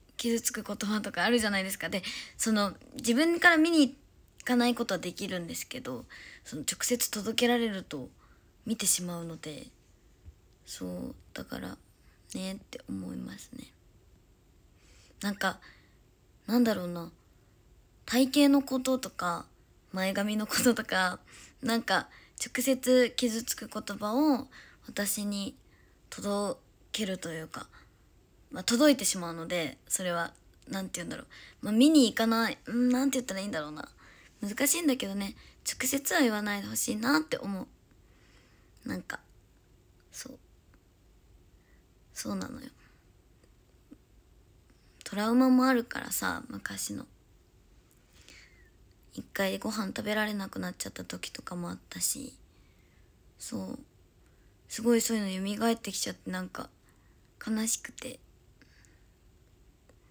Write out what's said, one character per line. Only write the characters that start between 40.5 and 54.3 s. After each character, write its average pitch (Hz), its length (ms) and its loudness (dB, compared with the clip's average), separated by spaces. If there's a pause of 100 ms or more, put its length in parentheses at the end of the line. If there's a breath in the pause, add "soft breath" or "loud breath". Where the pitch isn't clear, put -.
そ - 180 -8
う 196 40 -2
な 185 120 -6
の - 100 -12
よ。 - 100 -14 (2250 soft breath)
ト - 100 -10
ラ 208 140 0
ウ 233 60 4
マ 262 160 8
も 254 160 8
あ 262 80 6
る 240 100 2
か - 160 -8
ら - 100 -8
さ、 - 380 -2
昔 101 460 -8
の。 - 100 -10 (2250 soft breath)
一 - 140 -8
回 196 260 -2
ご 214 120 -4
飯 214 180 -4
食 208 160 -6
べ 208 100 -2
ら 214 120 0
れ 214 60 -4
な 196 160 -4
く 190 120 -10
な 180 100 -6
っ 185 80 -10
ち - 80 -6
ゃ - 40 -10
っ - 20 -20
た 185 100 -12
時 - 280 -10
と - 120 -14
か - 140 -10
も 87 140 -6
あ - 20 -8
っ 185 60 -12 (100)
た - 120 -10
し、 - 340 -4 (1000 soft breath)
そ 190 360 -8
う。 - 60 -10 (880 soft breath)